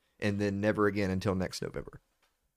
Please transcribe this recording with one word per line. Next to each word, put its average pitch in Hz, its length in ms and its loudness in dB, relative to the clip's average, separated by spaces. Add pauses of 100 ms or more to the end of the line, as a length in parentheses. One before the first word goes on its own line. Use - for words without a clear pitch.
(200)
and 101 200 0
then 101 200 0
never 104 260 4
again 98 240 0
until 95 240 0
next - 280 -4
November. - 380 -8 (560)